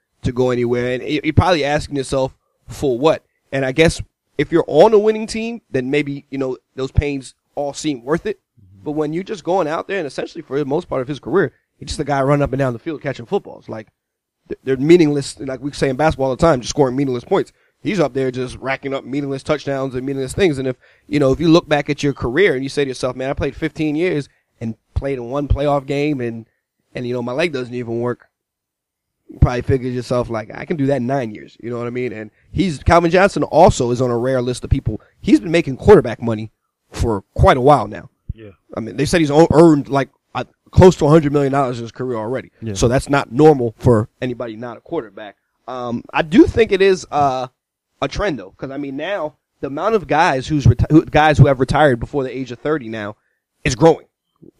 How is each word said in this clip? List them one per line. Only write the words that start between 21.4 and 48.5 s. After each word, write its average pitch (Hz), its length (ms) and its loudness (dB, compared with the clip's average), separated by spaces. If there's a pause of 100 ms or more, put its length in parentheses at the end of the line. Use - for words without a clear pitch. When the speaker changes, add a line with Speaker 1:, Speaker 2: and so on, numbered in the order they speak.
Speaker 1:
you 170 80 2
look 165 200 4
back 143 200 -2
at 147 140 -4
your 143 120 0
career 147 400 0
and 131 80 -4
you 135 60 -8
say 143 160 -2
to 135 40 -4
yourself, 127 280 -6
"Man, 131 140 -6
I 143 40 -4
played 143 200 -4
fifteen 156 420 -4
years 160 320 -2 (320)
and 113 140 -6 (200)
played 139 240 -4
in 117 120 -10
one 143 160 -4
playoff 143 400 0
game 143 340 -2
and, 117 260 -8 (480)
and, 127 120 -8
you 120 80 -6
know, 120 80 -4
my 123 100 -6
leg 156 200 -4
doesn't 123 220 -8
even 117 260 -6
work," 123 260 -6 (1000)
you - 100 -20
probably 123 240 2
figure 131 280 -4
to 123 40 -8
yourself, 120 360 -4
like, 110 240 -8
"I - 100 -12
can 180 120 -6
do 135 100 -2
that 139 100 0
in 120 100 -4
nine 127 280 -4
years." 71 260 -20
You 117 100 -12
know 120 80 -8
what 120 80 -10
I 120 40 -8
mean? 123 220 -6
And 107 180 -14 (200)
he's, 180 320 -4
Calvin 170 280 4
Johnson 180 340 2
also 151 460 4
is 123 100 -2
on 127 100 0
a 120 80 0
rare 127 240 0
list 123 220 -6
of - 60 -8
people. 110 300 -2 (200)
He's - 200 2
been 180 100 -8
making 156 260 0
quarterback 123 460 6
money 110 280 -4 (400)
for 107 320 -2 (120)
quite 175 220 6
a 127 40 0
while 127 280 6
now. 92 220 -14 (220)
Speaker 2:
Yeah. 110 180 -18 (260)
Speaker 1:
I - 40 -6
mean, 110 160 -10
they 135 100 0
said 175 140 2
he's 143 100 2
o-, 160 220 8
earned, 147 360 6
like, 139 220 -2 (240)
uh, 131 100 -6 (260)
close 180 260 8
to 156 100 0
a - 20 4
hundred 151 240 4
million 139 200 0
dollars 127 260 -2
in 117 60 -10
his 113 80 -14
career 127 260 -6
already. 107 320 -8 (120)
Speaker 2:
Yeah. 110 120 -8
Speaker 1:
So 117 140 0
that's 131 200 0
not 139 240 -2
normal 135 460 4
for 113 300 2 (120)
anybody 120 360 -8
not 117 200 -14
a - 40 -20
quarterback. 107 560 -12 (320)
Um, 123 440 -8
I 151 100 0
do 175 240 6
think 220 260 0
it 190 100 0
is, 190 280 2
uh, 131 380 -2 (540)
a 135 60 -4
trend 180 300 -4
though, 95 120 -16